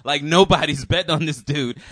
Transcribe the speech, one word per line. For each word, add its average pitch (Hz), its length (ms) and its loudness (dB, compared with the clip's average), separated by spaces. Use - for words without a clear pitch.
Like, 143 200 -4
nobody's 151 640 2
betting 170 260 -2
on 160 140 0
this 143 160 -6
dude 135 360 -4